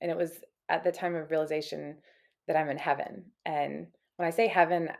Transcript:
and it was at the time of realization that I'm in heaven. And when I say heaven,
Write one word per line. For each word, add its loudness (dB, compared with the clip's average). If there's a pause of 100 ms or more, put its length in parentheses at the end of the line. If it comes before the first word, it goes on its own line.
and -2
it -2
was -2 (260)
at 2
the 2
time -2
of -6
realization -2 (480)
that 2
I'm 2
in -2
heaven. -4 (140)
And -4 (300)
when 0
I 0
say 4
heaven, 4 (100)